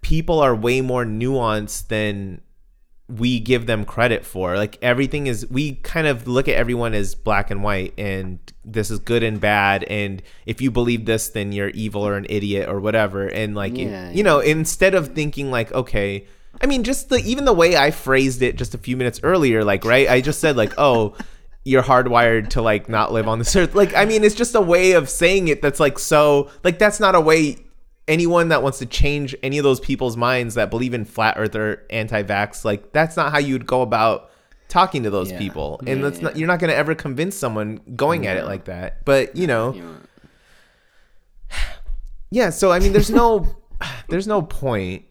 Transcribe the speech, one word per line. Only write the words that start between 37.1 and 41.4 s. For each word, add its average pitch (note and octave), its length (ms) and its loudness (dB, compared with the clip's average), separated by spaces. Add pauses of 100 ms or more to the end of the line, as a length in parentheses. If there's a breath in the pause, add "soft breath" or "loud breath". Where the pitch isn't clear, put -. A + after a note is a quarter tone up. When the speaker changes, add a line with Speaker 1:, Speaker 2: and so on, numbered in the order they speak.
Speaker 1:
someone G#2+ 460 -6 (160)
going D3 320 0
at F#2 80 -2
it - 60 -4
Speaker 2:
No. - 40 -6
Speaker 1:
like G2 200 -10
that. F2+ 380 -10
But, C3+ 300 2
you F3 140 -2
know. A#2+ 260 0
Speaker 2:
You F2+ 80 -16
know. E2 140 -16 (1500 soft breath)